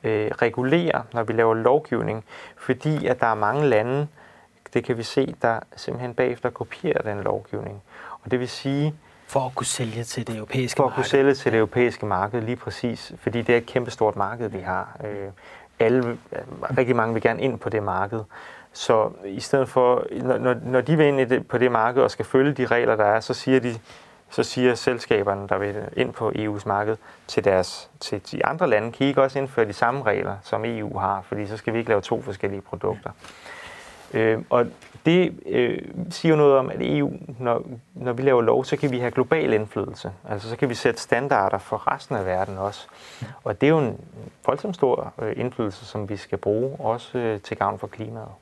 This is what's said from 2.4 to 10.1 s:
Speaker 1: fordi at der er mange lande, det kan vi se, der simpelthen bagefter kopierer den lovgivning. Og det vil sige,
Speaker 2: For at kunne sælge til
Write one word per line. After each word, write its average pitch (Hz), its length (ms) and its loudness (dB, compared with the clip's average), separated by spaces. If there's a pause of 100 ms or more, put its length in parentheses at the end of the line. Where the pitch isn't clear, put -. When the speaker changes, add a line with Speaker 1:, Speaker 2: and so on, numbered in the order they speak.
Speaker 1:
fordi 151 500 -2
at 123 120 0
der 123 80 4
er 110 80 2
mange 110 300 2
lande, 127 420 2 (680)
det 120 100 2
kan 120 140 -2
vi 113 60 -6
se, - 380 0
der 113 180 2 (160)
simpelthen 123 380 -8
bagefter 127 360 0
kopierer - 520 -4
den 101 200 -4
lovgivning. 101 600 -6 (420)
Og 107 80 -6
det 127 80 0
vil 123 100 -4
sige, 143 460 -2 (380)
Speaker 2:
For 131 120 2
at 131 100 -8
kunne 127 100 -6
sælge 117 380 -4
til - 240 -8